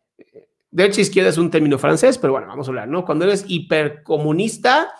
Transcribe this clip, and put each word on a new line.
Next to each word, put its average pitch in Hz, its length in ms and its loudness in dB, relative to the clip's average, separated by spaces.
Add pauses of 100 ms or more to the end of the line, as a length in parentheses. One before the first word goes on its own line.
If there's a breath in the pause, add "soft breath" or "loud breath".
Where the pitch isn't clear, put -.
(720)
derecha 202 300 2
e - 20 6
izquierda - 280 2
es 156 80 -2
un 170 120 2
término 151 280 2
francés, 160 400 2
pero 139 140 0
bueno, - 140 -4
vamos 123 220 -12
a - 20 -8
hablar, 117 180 -8
¿no? 175 160 -4
Cuando 160 200 -2
eres 196 240 0
hipercomunista, 160 1500 -2